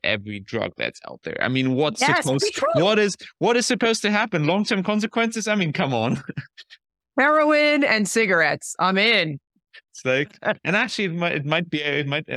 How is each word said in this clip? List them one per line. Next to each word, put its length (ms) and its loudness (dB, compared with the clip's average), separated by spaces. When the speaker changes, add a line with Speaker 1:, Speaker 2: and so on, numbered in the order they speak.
Speaker 1:
every 340 -4
drug 380 -6
that's 320 -6
out 160 -14
there. 180 -8
I 60 0
mean, 260 0
what's 260 0
Speaker 2:
Yes, 220 4
Speaker 1:
supposed, 220 0
Speaker 2:
me 80 0
too. 220 -2
Speaker 1:
what 260 4
is, 160 0
what 180 2
is 100 2
supposed 360 0
to 100 0
happen? 340 0
Long-term 380 0
consequences? 640 -2
I 80 0
mean, 160 0
come 200 0
on. 300 0
<laughs> 480 -12
Speaker 2:
Heroin 640 4
and 260 2
cigarettes. 720 0
I'm 200 2
in. 420 2
Speaker 1:
It's 120 -18
like, 380 -2
Speaker 2:
<laughs> 220 -4
Speaker 1:
and 120 0
actually 300 -2
it 80 -4
might, 180 -2
it 120 -4
might 240 -2
be, 140 -4
it 240 -2
might, 180 -4